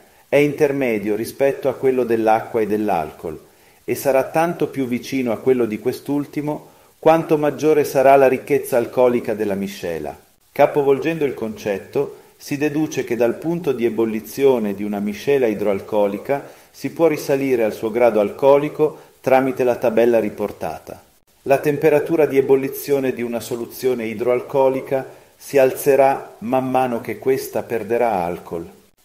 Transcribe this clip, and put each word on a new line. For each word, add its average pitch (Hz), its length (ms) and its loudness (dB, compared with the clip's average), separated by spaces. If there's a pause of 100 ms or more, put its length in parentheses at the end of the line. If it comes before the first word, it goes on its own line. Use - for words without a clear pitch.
(280)
è 139 100 2
intermedio 139 760 0
rispetto 135 540 -2
a 117 60 -4
quello 127 280 2
dell'acqua 110 560 0
e 107 60 0
dell'alcol 90 760 -4 (440)
e - 100 -4
sarà 135 300 0
tanto 165 420 -2
più 135 220 -4
vicino 123 440 -4
a 104 60 -2
quello 123 300 2
di 104 100 -4
quest'ultimo 143 920 -6 (280)
quanto 160 400 2
maggiore 147 460 2
sarà 135 320 6
la 135 120 8
ricchezza 131 500 0
alcolica 120 580 0
della 104 180 -2
miscela. 87 640 -6 (340)
Capovolgendo 143 720 2
il 127 120 -2
concetto, 110 800 -6 (180)
si - 220 -10
deduce 147 460 -4
che 120 120 -4
dal 117 200 2
punto 165 380 -4
di 117 120 -2
ebollizione 110 880 0
di 98 100 -8
una 104 160 -4
miscela 117 460 -2
idroalcolica 104 1040 -2 (220)
si - 180 -10
può 156 160 0
risalire 139 580 0
al 104 100 0
suo 110 180 -6
grado 113 280 4
alcolico 143 800 2 (240)
tramite 131 420 2
la 120 120 2
tabella 117 440 2
riportata. 101 800 -6 (440)
La 135 160 2
temperatura 147 680 2
di 135 140 2
ebollizione 135 720 0
di 110 80 -8
una 117 180 -4
soluzione 117 680 -4
idroalcolica 131 1120 -2 (240)
si - 140 -2
alzerà 135 840 2
man 131 300 -2
mano 127 320 0
che 110 160 -8
questa 131 460 -2
perderà 113 480 -2 (120)
alcol. 87 460 -8 (360)